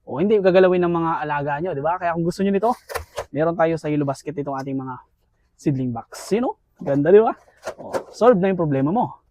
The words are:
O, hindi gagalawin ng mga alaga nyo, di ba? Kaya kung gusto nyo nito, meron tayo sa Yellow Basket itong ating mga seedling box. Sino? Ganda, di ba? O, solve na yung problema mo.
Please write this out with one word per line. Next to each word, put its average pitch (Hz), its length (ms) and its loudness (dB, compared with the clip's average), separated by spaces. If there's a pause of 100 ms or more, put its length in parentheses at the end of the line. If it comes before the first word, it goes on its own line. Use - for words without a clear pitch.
O, - 160 -10
hindi 208 240 2
gagalawin 185 400 4
ng 175 160 2
mga 165 140 0 (100)
alaga 147 400 -4
nyo, 175 160 -6
di 139 80 -6
ba? 180 160 -2
Kaya 170 160 -2
kung 170 80 -2
gusto 180 160 -4
nyo 196 80 2
nito, 196 240 0 (560)
meron 160 240 0
tayo 165 240 0
sa - 80 -10
Yellow 151 160 0
Basket 139 320 -6
itong 139 240 -6
ating 135 160 -8
mga 131 240 -8 (560)
seedling 131 400 -2
box. - 320 -14
Sino? 240 320 -2 (240)
Ganda, 143 320 2
di 214 80 10
ba? 233 160 0 (400)
O, - 160 -12 (160)
solve 214 320 4
na 196 80 2
yung 185 80 -2
problema 143 320 0
mo. 196 420 -4